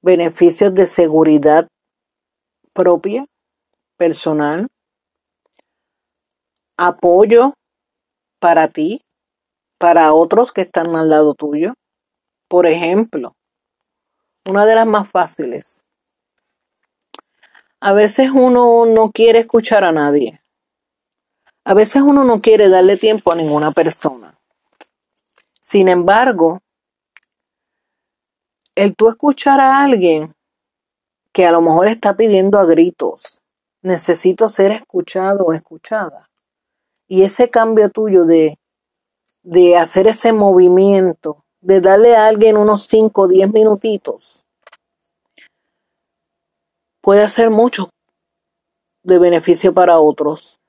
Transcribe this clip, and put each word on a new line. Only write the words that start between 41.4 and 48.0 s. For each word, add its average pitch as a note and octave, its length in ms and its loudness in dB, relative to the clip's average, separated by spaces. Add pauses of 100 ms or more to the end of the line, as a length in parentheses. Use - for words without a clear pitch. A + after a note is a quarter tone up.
de F#3+ 220 0
darle G#3+ 340 4
a G#3+ 120 4
alguien A3 280 2
unos G#3 300 0
cinco A3 360 0
o F#3 60 0
diez F#3+ 240 2
minutitos, G#3+ 920 -4 (2500)
puede G3+ 200 2
hacer A3 280 0
mucho A3 400 -2 (1120)